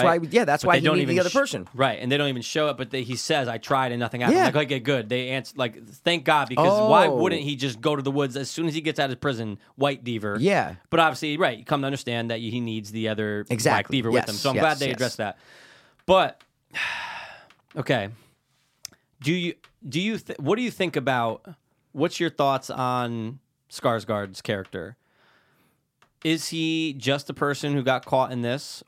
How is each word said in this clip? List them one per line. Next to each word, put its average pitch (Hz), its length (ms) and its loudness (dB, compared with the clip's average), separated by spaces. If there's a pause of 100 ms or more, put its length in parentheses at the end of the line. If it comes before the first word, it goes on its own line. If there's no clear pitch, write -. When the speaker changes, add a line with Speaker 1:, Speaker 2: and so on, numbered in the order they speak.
Speaker 1:
right? 170 180 4
Speaker 2:
why, 165 100 -6
yeah, 226 140 4
that's 147 180 2
Speaker 1:
But 185 40 0
Speaker 2:
why 175 80 8
Speaker 1:
they 180 40 8
Speaker 2:
he 131 60 2
Speaker 1:
don't 156 100 4
Speaker 2:
needed - 80 2
Speaker 1:
even 131 120 0
Speaker 2:
the - 60 2
other 175 80 2
Speaker 1:
sh- 180 40 -8
Speaker 2:
person. 143 400 0
Speaker 1:
Right, 120 260 0
and 123 100 -4
they 135 80 2
don't 143 120 0
even 123 120 -6
show 151 280 0
it, 127 80 -4
but 120 140 -8
they, 131 120 -4
he 120 140 -6
says, 139 320 0
"I 117 80 -4
tried 131 340 0
and 120 80 -4
nothing 120 220 -2
happened." 240 160 4
Speaker 2:
Yeah. 370 80 4
Speaker 1:
Like, 170 100 2
"Okay, 143 240 0
good." 120 300 0
They 123 220 -2
answered, 131 260 -6
like, 117 280 -4
thank 156 380 -2
God, 147 240 4
because 180 420 4
why 165 180 8
Speaker 2:
Oh. 143 100 2
Speaker 1:
wouldn't 147 240 2
he 143 160 -2
just 120 240 -4
go 151 160 2
to 139 40 -4
the 135 100 -2
woods 139 260 0
as 135 120 -6
soon 165 180 -2
as 151 60 -2
he 160 60 -4
gets 151 200 -2
out 139 120 0
of 123 80 -8
prison, 113 400 -4 (160)
White 135 300 0
Deaver? 107 340 -4
Speaker 2:
Yeah. 131 360 2 (140)
Speaker 1:
But 165 120 4
obviously, 151 340 0
right, 151 220 0
you 117 80 -18
come 143 160 0
to 135 60 -2
understand 120 440 -4
that 113 80 -4
he 117 220 -4
needs 110 300 -6
the 110 180 -2
other 104 400 -2
Speaker 2:
Exactly. 123 520 0
Speaker 1:
Black 110 40 0
Deaver 113 80 0
with 123 100 4
Speaker 2:
Yes, - 60 -8
Speaker 1:
him. 107 60 -6
So 104 160 0
I'm 127 40 2
Speaker 2:
yes, 107 80 2
Speaker 1:
glad 156 160 2
they 139 80 0
Speaker 2:
yes. 127 80 -2
Speaker 1:
addressed 123 220 -2
that. 104 200 -6 (680)
But, 175 360 4 (320)
<sighs> - 1000 -10
okay. 123 340 0 (1120)
Do 143 120 0
you, 175 220 -2 (320)
do 135 120 -2
you, 208 200 -2
th-, - 200 -12
what 147 160 0
do 240 60 0
you 240 100 -2
think 180 240 -2
about, 123 500 0 (460)
what's 160 300 -2
your 170 80 0
thoughts 139 400 0
on 123 680 -4 (300)
Skarsgård's 104 720 -2
character? 95 540 -6 (1300)
Is 160 260 0
he 160 480 -2
just 135 320 0
a 143 40 -6
person 143 400 -2
who 139 100 0
got 127 220 2
caught 131 260 2
in 123 100 -4
this, 120 460 -6